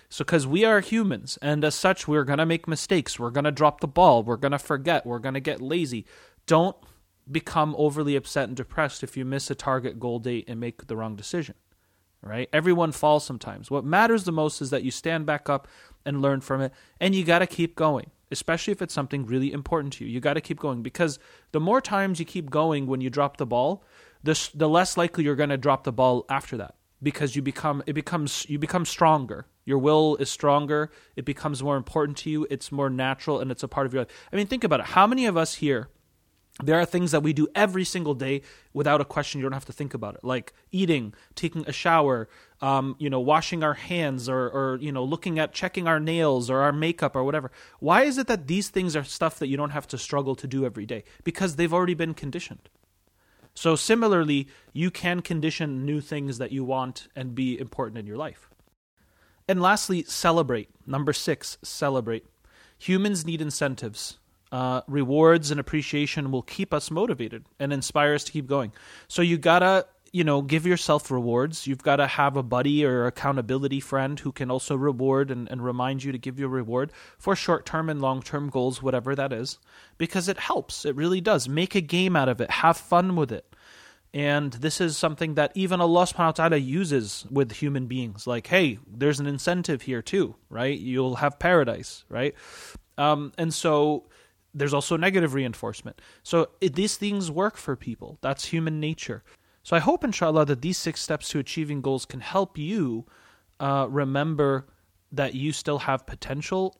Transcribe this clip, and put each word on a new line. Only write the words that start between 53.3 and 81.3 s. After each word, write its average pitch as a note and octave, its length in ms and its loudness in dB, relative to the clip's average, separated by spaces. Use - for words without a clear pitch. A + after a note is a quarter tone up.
So E3 220 2
similarly, F3 720 4
you E3+ 180 0
can F3+ 300 -2
condition D3+ 640 -2
new D3 160 -2
things C#3 360 -6
that B2 140 -6
you C3+ 140 -4
want C3 500 -4
and B2+ 180 -8
be B2+ 260 -2
important A#2 380 -8
in G#2+ 80 -10
your G#2 120 -10
life. - 320 -12
And F#3 140 2
lastly, F#3 420 2
celebrate. C#3+ 640 0
Number C#3 280 -2
six, - 500 -4
celebrate. A#2+ 640 -4
Humans F#3+ 480 0
need E3 160 -4
incentives. C3 760 -6
Uh, B2+ 320 -2
rewards D3 640 4
and D3 120 -4
appreciation D3 680 -2
will C3 120 -2
keep - 320 -6
us D3 180 -2
motivated C3 540 -4
and C#3 140 -2
inspire D3 420 2
us D3 120 -2
to - 80 -12
keep C#3 140 -4
going. C3 260 -2
So - 140 0
you E3+ 160 4
gotta F3+ 500 6
you F3 120 2
know, C#3+ 180 2
give D#3 240 0
yourself E3+ 440 2
rewards. B2+ 580 0
You've C3+ 160 -4
gotta C#3+ 240 4
have C#3 280 2
a C3+ 80 0
buddy C#3 400 2
or B2+ 220 4
accountability C3+ 720 -2
friend C3+ 400 -4
who C3+ 120 -6
can B2+ 200 -6
also C3 240 -2
reward C3+ 560 2
and, A#2+ 180 -8
and B2 140 -8
remind B2+ 400 -2
you C#3 80 -6
to C3 60 -6
give B2+ 220 -10
you C#3 80 -2
a - 20 -4
reward B2+ 420 -2
for F#3+ 180 0
short-term D#3+ 540 -2
and D3 120 -4
long-term C3+ 480 -2
goals, B2+ 320 -2
whatever C3 340 -2
that C3+ 160 -2
is, A#2+ 260 -8
because E3+ 300 -2
it G3 100 -2
helps. - 480 -4
It C#3 100 -2
really F3 260 0
does. E3+ 260 2